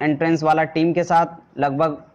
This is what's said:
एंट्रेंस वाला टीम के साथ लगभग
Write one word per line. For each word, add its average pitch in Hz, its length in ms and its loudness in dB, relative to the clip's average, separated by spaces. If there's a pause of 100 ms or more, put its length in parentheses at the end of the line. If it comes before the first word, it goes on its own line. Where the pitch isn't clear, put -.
एंट्रेंस 151 400 0
वाला 156 240 2
टीम 160 260 0
के 170 120 0
साथ 170 540 -2
लगभग 143 380 -2 (180)